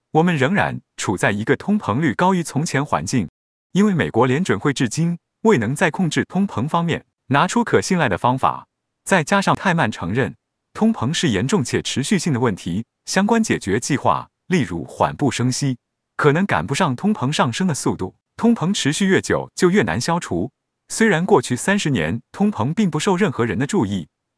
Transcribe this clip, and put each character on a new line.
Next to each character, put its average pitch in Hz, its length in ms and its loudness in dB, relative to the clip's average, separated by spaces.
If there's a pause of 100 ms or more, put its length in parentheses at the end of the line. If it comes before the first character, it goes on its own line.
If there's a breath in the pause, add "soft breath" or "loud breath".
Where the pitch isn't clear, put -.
(120)
我 156 120 4
们 175 140 2
仍 135 160 2
然 80 260 0 (180)
处 95 200 -2
在 127 140 2
一 104 120 -2
个 127 120 2
通 208 240 -2
膨 107 200 -2
率 165 140 0
高 185 220 2
于 170 80 0
从 139 200 -4
前 143 220 -2
环 73 180 -2
境， 123 240 -2 (440)
因 202 160 4
为 208 60 2
美 139 180 0
国 120 160 2
联 135 160 2
准 104 160 0
会 147 120 0
至 135 160 0
今 170 300 -2 (240)
未 220 160 4
能 117 180 -2
在 175 140 0
控 180 180 -2
制 135 180 0
通 196 220 -2
膨 127 200 -4
方 170 180 -2
面 151 200 -4 (220)
拿 151 200 2
出 233 160 0
可 110 180 2
信 185 160 0
赖 156 100 2
的 92 100 0
方 123 200 0
法， 67 300 -2 (360)
再 180 200 2
加 202 180 0
上 170 140 2
泰 185 180 0
曼 147 180 0
承 87 220 -6
认 117 220 -2 (380)
通 226 200 2
膨 139 180 -2
是 170 180 0
严 104 180 2
重 165 160 2
且 104 180 -2
持 - 220 -4
续 190 160 0
性 175 120 -2
的 120 80 0
问 117 160 0
题， 90 300 -6 (200)
相 190 200 0
关 226 160 2
解 113 160 0
决 98 220 -2
计 131 180 -2
划， 71 320 0 (180)
例 180 140 2
如 85 220 -4
缓 - 320 -2
步 135 160 0
升 123 200 -2
息， 131 260 -2 (380)
可 147 160 2
能 175 140 2
赶 90 220 0
不 135 80 -4
上 147 200 0
通 202 160 -2
膨 139 200 -2
上 151 200 0
升 185 140 -2
的 175 80 0
速 127 220 -2
度。 92 200 -8 (220)
通 233 180 2
膨 170 160 -2
持 262 220 0
续 196 140 0
越 185 120 4
久 69 360 -2
就 180 160 4
越 196 100 4
难 85 180 0
消 170 200 -2
除， 92 320 -4 (380)
虽 - 180 0
然 175 180 2
过 196 160 6
去 - 140 -2
三 196 240 0
十 165 100 -2
年 98 320 0 (100)
通 208 200 0
膨 135 220 -4
并 202 180 0
不 156 80 -2
受 185 180 0
任 180 140 0
何 120 140 -2
人 98 120 -2
的 131 80 -2
注 156 200 0
意， 95 220 -4 (300)